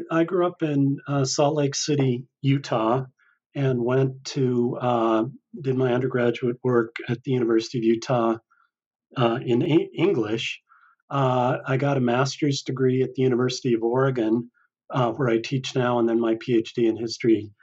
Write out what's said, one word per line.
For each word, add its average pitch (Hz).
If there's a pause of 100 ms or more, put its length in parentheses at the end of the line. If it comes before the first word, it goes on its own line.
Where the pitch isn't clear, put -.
(120)
I 165
grew 175
up 175
in, 139 (100)
uh, 143
Salt 143
Lake 143
City, 135 (160)
Utah, 131 (500)
and 131
went 131
to, 123
uh, 113 (380)
did 131
my 127
undergraduate 120
work 117 (100)
at -
the 139
University 117
of 113
Utah, 117 (800)
uh, 117
in 123
E-, 175
English. 123 (480)
Uh, 127
I 131
got 139
a 127
master's 135
degree 131
at -
the 135
University 123
of 110
Oregon, 123 (380)
uh, 123
where 120
I 113
teach 131
now, 123
and 117
then 113
my 113
P 120
H 113
D 117
in 107
history, 110 (120)